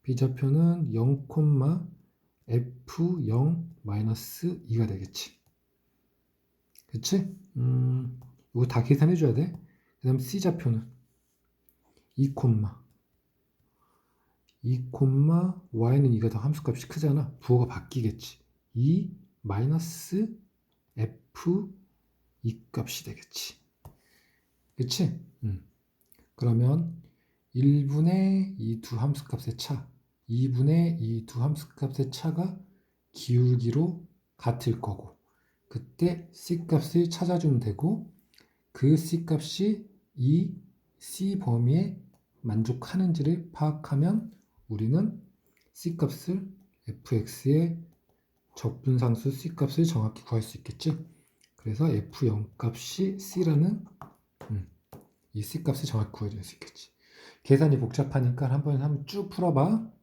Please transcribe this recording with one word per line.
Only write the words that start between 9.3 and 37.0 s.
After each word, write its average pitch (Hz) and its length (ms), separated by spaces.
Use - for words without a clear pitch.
돼. 156 180
그 127 60
다음 131 120
C 196 200
좌표는 160 460
이, 139 180
콤마, 107 500
이, 127 200
콤마, 156 680
Y는 123 420
이가 110 160
더 110 100
함수값이 135 480
크잖아. 147 520
부호가 120 280
바뀌겠지. - 720
이 151 360
마이너스 165 920
F - 760
이 110 180
값이 - 340
되겠지. - 500
그치? - 440
음. 98 220
그러면 123 680
일 139 360
분의 190 680
이 113 240
두 120 160
함수값의 123 600
차, - 320
이 123 240
분의 165 500
이 113 240
두 120 180
함수값의 139 680
차가 165 460
기울기로 123 960
같을 120 440
거고, - 360
그때 - 680
C값을 170 760